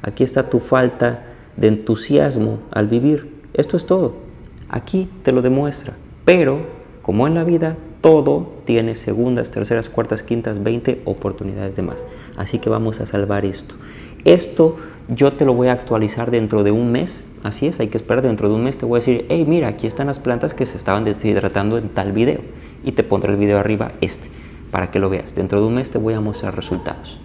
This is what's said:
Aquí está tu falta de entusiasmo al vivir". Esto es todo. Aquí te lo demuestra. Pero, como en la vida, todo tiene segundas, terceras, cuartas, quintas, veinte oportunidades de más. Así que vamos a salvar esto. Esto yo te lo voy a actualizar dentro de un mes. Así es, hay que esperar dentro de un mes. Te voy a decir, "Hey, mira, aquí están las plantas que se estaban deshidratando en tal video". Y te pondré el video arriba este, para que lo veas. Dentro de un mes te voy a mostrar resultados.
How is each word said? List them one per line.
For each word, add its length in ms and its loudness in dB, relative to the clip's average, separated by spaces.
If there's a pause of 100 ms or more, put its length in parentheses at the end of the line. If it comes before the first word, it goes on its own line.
Aquí 220 -2
está 260 0
tu 100 2
falta 640 0 (320)
de 120 4
entusiasmo 920 2 (120)
al 160 2
vivir". 540 0 (120)
Esto 240 0
es 80 -2
todo. 300 2 (540)
Aquí 380 -4 (160)
te 80 4
lo 100 4
demuestra. 520 0 (320)
Pero, 340 6 (420)
como 240 2
en 100 2
la 80 2
vida, 340 2 (240)
todo 480 6 (160)
tiene 300 2
segundas, 560 0
terceras, 380 -2
cuartas, 340 -2
quintas, 380 -4
veinte 440 0
oportunidades 720 -4
de 60 -4
más. 220 -8 (320)
Así 220 -4
que 100 -2
vamos 300 -2
a 60 -4
salvar 400 -2
esto. 300 -6 (500)
Esto 520 6 (300)
yo 260 4
te 120 2
lo 80 6
voy 160 4
a 40 4
actualizar 580 0
dentro 320 2
de 80 4
un 200 2
mes. 320 -2 (180)
Así 260 -4
es, 120 -4
hay 80 0
que 100 -4
esperar 240 0
dentro 260 2
de 80 4
un 80 2
mes. 140 -2
Te 80 -6
voy 120 2
a 20 4
decir, 300 2
"Hey, 180 4
mira, 220 4
aquí 180 -4
están 200 -4
las 120 -4
plantas 340 -2
que 120 0
se 120 -10
estaban 260 0
deshidratando 720 0
en 120 -4
tal 220 -2
video". 300 2 (420)
Y 80 -4
te 120 2
pondré 280 0
el 60 2
video 200 4
arriba 440 0
este, 280 -4 (420)
para 200 -2
que 80 0
lo 100 2
veas. 260 -6
Dentro 240 0
de 80 4
un 80 0
mes 140 -4
te 80 -4
voy 160 0
a 80 -2
mostrar 340 -6
resultados. 680 -8